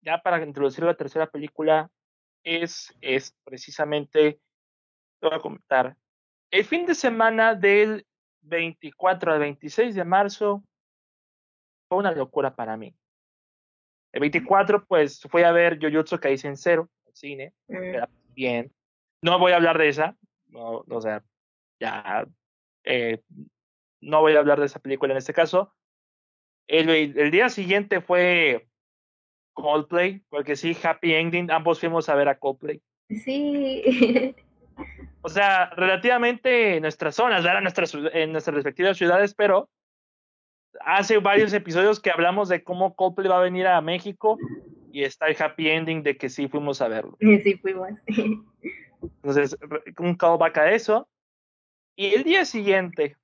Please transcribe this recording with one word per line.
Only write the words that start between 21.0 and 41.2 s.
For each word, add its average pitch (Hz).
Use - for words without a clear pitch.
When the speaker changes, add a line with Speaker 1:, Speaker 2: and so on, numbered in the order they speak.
Speaker 1:
sea, 107
ya, 110
eh, 117
no 156
voy 156
a 147
hablar 147
de 143
esa -
película 135
en 135
este 135
caso. 175
El, 160
el 151
día 220
siguiente 202
fue 175
Coldplay, 156
porque 147
sí, 165
happy 165
ending, 165
ambos 160
fuimos 165
a 151
ver 143
a 139
Coldplay. 139
Speaker 2:
Sí. 262
<laughs> -
Speaker 1:
O 170
sea, 190
relativamente 233
en 156
nuestras 156
zonas, 220
¿verdad? 185
En 196
nuestras, 180
en 160
nuestras 156
respectivas 147
ciudades, 190
pero 208
hace 196
varios 202